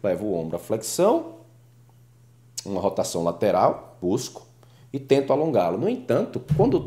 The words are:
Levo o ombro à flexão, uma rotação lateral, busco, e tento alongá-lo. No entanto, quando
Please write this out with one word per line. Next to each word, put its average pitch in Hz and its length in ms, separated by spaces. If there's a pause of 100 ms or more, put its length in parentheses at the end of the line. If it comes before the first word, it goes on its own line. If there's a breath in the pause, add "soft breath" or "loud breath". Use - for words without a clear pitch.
Levo 95 220
o 104 80
ombro 80 220
à 87 40
flexão, 208 760 (1300)
uma 95 160
rotação 95 420
lateral, 92 800
busco, 95 460 (480 soft breath)
e 135 40
tento 135 340
alongá-lo. 113 440
No 156 120
entanto, 214 520 (140)
quando 190 320